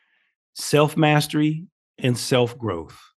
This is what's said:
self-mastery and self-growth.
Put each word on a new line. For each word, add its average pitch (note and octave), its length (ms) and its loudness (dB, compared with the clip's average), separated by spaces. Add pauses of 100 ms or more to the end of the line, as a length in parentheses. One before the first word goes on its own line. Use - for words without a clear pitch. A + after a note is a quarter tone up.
(540)
self-mastery D3+ 1120 2 (320)
and B2 200 0
self-growth. A#2 800 -4 (200)